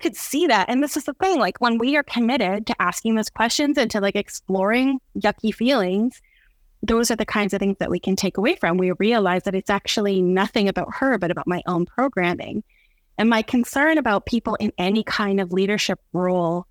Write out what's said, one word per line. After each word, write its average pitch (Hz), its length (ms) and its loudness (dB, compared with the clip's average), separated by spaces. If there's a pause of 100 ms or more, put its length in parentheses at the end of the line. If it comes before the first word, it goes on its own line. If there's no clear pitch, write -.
could 262 140 -4
see 330 320 -2
that, 208 200 2
and 262 140 0
this 294 140 -2
is 294 80 -4
the 285 100 -6
thing, 381 240 0
like, 190 220 0
when 233 180 2
we 262 180 2
are 285 60 2
committed 226 640 0
to - 160 -4
asking 202 320 0
those 220 160 0
questions 277 480 0
and 226 120 0
to, 208 100 -2
like, 202 160 0
exploring 214 840 0 (180)
yucky 208 360 -2
feelings, 233 640 0 (640)
those 233 280 0
are 226 60 0
the 220 100 -4
kinds 208 260 -2
of 196 80 -4
things 196 180 0
that 175 120 -4
we 180 100 -2
can 190 160 0
take 185 200 -2
away 262 200 0
from. 180 220 0
We 185 140 2
realize 190 520 2
that 190 100 -2
it's 190 160 -4
actually 196 520 0
nothing 190 440 2
about 180 300 -4
her, 262 220 0
but 180 120 -2
about 156 160 -4
my 180 200 -4
own 175 200 0
programming. 185 800 -2 (540)
And 214 100 4
my 226 140 2
concern 285 560 2
about 226 260 0
people 226 300 -2
in 214 240 -2
any 202 240 2
kind 196 380 0
of 175 120 -2
leadership 196 480 0 (140)
role 180 560 0